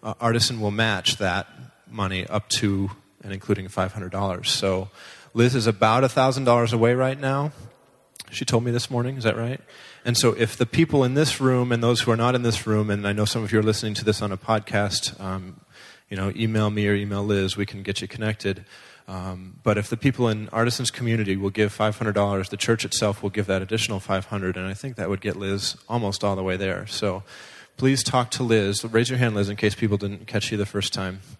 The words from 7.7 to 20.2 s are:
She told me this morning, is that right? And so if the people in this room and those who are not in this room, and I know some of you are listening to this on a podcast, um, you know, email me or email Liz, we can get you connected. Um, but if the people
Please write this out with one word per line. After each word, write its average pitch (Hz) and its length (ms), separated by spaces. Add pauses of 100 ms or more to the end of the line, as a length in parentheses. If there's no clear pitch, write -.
She - 140
told 117 180
me 123 80
this 120 180
morning, 127 280
is 120 80
that 113 120
right? 117 240 (440)
And 120 120
so 117 140
if - 260
the 123 80
people 147 380
in 123 100
this 143 260
room 127 320
and 117 120
those 117 180
who - 100
are 113 60
not 120 160
in 123 80
this 113 240
room, 107 240
and 101 180
I 101 40
know 104 140
some 113 180
of 98 80
you 110 80
are 104 40
listening 107 320
to 104 100
this 107 180
on 104 80
a 95 60
podcast, 104 840
um, 95 380 (500)
you 98 80
know, 98 180
email 110 360
me 104 160
or 101 80
email 101 280
Liz, 98 320
we 101 120
can 98 160
get 98 180
you 95 60
connected. 101 580 (420)
Um, 92 560
but 104 140
if 101 120
the 120 80
people 123 320